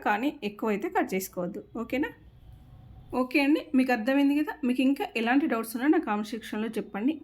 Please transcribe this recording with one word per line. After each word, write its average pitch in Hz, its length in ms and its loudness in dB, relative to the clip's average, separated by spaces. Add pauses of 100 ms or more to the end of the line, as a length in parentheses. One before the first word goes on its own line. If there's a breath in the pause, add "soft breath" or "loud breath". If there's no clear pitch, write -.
కానీ 226 220 2 (200)
ఎక్కువైతే 214 460 -2
కట్ 349 200 0
చేసుకోవద్దు. 190 460 -6 (200)
ఓకేనా? 254 280 -2 (1120)
ఓకే 254 240 0
అండి, 294 160 4 (160)
మీకు 254 200 4
అర్థమైంది 277 420 2
కదా? 302 140 -2 (140)
మీకు 254 200 2
ఇంకా 277 180 2 (140)
ఎలాంటి 254 320 4
డౌట్స్ 226 260 -2
ఉన్నా 247 160 0
నా 349 140 4
కామెంట్ 214 260 -2
సెక్షన్లో 220 340 -4 (100)
చెప్పండి. 214 360 -2 (100)